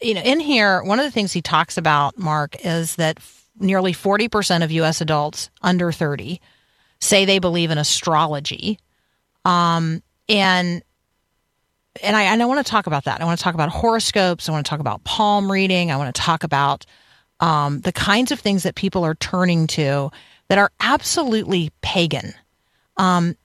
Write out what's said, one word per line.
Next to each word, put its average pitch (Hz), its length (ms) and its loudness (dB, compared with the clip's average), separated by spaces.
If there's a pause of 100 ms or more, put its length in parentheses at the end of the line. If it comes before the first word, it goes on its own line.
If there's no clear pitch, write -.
you 226 140 0
know, 170 60 -6
in 269 180 2
here, 220 420 2
one 202 160 0
of 285 80 0
the 269 60 -6
things 202 200 -2
he 170 120 -2
talks 165 340 0
about, 147 400 2
Mark, 151 380 -2 (100)
is 165 300 -4
that 156 240 -2
f-, - 280 -20 (120)
nearly 190 340 0
forty 202 340 0
percent 190 360 0
of 156 80 -2
U 165 120 2
S 160 160 0
adults 151 520 -2 (100)
under 175 300 2
thirty 143 500 -6 (580)
say 196 240 4
they 196 140 4
believe 170 320 0
in 156 80 0
astrology. 151 1000 -2 (680)
Um, 170 560 2 (260)
and 180 540 2 (1200)
and 208 120 0
I, 208 80 2
and 214 180 2
I 240 40 2
wanna 262 180 0
talk 208 240 -2
about 147 180 -2
that. 127 160 -4
I 165 40 -2
wanna 170 120 0
talk 170 160 -2
about 160 160 -2
horoscopes. 208 800 0
I 160 40 -2
wanna 151 120 -2
talk 151 160 -6
about 127 240 -4
palm 208 480 2
reading. 185 400 2
I 135 60 -2
wanna 135 140 -4
talk - 320 -2
about, 143 420 0 (540)
um, 147 420 0
the 180 100 -4
kinds 233 400 0
of 262 80 -4
things 196 240 0
that - 120 -4
people 190 280 -2
are 160 120 -2
turning 175 520 0
to 143 440 -2 (380)
that 196 80 4
are 202 220 4
absolutely 220 920 0 (100)
pagan. 151 520 -2 (600)
Um, 175 500 2